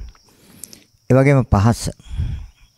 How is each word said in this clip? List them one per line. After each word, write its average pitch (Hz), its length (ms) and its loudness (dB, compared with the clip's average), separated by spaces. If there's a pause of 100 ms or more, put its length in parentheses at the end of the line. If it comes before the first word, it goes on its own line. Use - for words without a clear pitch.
(1120)
ඒ 123 40 4
වගේම 135 300 4
පහස. 104 460 0 (880)